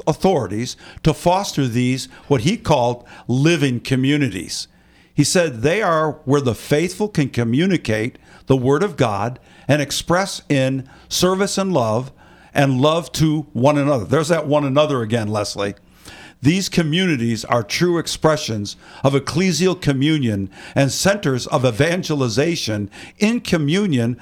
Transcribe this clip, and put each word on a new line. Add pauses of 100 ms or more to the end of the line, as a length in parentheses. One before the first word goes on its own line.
authorities (260)
to
foster
these, (220)
what
he
called, (220)
living
communities. (440)
He
said,
"They
are
where
the
faithful
can
communicate (280)
the
Word
of
God (300)
and
express
in (220)
service
and
love (400)
and
love
to
one
another."
There's
that
one
another
again,
Leslie. (680)
"These
communities
are
true
expressions (260)
of
ecclesial
communion (240)
and
centers
of
evangelization (280)
in
communion